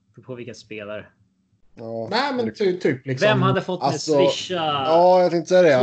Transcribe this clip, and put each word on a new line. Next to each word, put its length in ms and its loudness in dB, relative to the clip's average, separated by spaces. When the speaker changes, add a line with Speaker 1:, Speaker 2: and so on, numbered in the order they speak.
Speaker 1:
beror 100 -20
på 100 -14
vilka 200 -16
spelare. 520 -14
Speaker 2:
Ja, 360 -10
Speaker 3:
Nej, 240 -4
men 120 -4
Speaker 2:
det 60 -6
Speaker 3:
ty-, 280 -2
typ 260 -4
liksom. 220 -2
Speaker 1:
Vem 140 2
hade 200 0
fått 180 -8
mig 60 -2
Speaker 2:
Alltså, 280 -2
Speaker 1:
swisha 400 0
Speaker 2:
ja, 680 4
jag 80 2
tänkte 180 -4
säga 140 6
det. 200 6